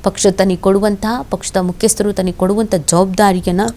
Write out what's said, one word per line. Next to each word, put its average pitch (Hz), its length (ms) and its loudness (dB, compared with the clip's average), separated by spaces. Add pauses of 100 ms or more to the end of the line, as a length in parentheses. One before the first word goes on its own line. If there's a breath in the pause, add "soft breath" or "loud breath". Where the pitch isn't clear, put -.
ಪಕ್ಷ 196 240 0
ತನಿಗೆ 190 300 0
ಕೊಡುವಂತಹ, 208 680 0
ಪಕ್ಷದ - 260 -6
ಮುಖ್ಯಸ್ಥರು 196 560 0
ತನಿಗೆ 185 240 -2
ಕೊಡುವಂಥ 208 380 0 (140)
ಜವಾಬ್ದಾರಿಯನ್ನ 185 720 2 (160)